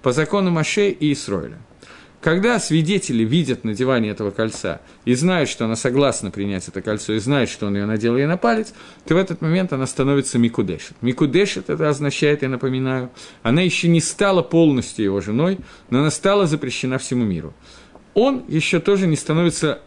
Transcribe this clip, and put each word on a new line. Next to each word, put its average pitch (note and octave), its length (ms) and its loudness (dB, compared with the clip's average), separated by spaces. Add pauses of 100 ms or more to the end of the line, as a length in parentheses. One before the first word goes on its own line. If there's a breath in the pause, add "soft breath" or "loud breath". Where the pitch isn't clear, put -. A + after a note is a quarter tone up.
по B2+ 100 2
закону F3 380 2
Моше F3 400 2
и D3+ 240 0
Исраэля. G2+ 420 -6 (640 loud breath)
Когда F#3+ 400 2
свидетели D#3 640 0
видят C3 400 0
надевание A2+ 480 0
этого G2+ 180 -4
кольца G#2+ 520 -4 (240 loud breath)
и B2 80 4
знают, D#3 340 2
что - 160 -4
она A2+ 100 -2
согласна B2+ 560 0
принять G2 380 -6
это F#2+ 140 -8
кольцо, G#2+ 320 -4
и A2 40 0
знают, B2 300 0
что - 160 -8
он G2+ 120 -2
ее G2+ 100 -2
надел A2+ 320 0
ей C#3+ 80 2
на E3+ 100 0
палец, A3 380 0 (320 loud breath)
то D#3+ 80 2
в - 20 4
этот F#3+ 240 -2
момент F3 320 0
она C3 140 -2
становится C3+ 520 0
микудешет. A2+ 600 -2
Микудешет, D#3 720 0
это D3+ 180 0
означает, D3 540 0
я C3 80 -2
напоминаю, C3 580 -4 (340 loud breath)
она C3+ 200 2
еще E3+ 260 0
не E3 140 6
стала F#3+ 400 2
полностью D3 600 2
его G2 200 0
женой, D3+ 380 0 (280 loud breath)
но B2 120 2
она D3+ 100 2
стала G3 360 2
запрещена C3 520 -2
всему B2 260 -2
миру. D#2+ 300 -4 (580 loud breath)
Он B3+ 360 2
еще D#3+ 320 0
тоже G3 260 2
не D#3 100 2
становится D#3+ 720 0